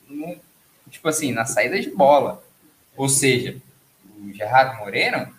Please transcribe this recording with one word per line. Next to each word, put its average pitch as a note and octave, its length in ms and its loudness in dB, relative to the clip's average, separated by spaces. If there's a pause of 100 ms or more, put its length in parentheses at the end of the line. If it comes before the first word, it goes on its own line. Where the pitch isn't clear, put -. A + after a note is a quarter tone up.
no, D#3 260 -10 (540)
tipo - 180 -10
assim, D#3 240 -2
na A2+ 140 -2
saída B2 340 0
de - 120 -6
bola. C#3 520 4 (520)
Ou C3+ 140 -2
seja, B2+ 500 2 (600)
o G2+ 120 -14
Gerard A2 460 2
Moreno B2 600 -4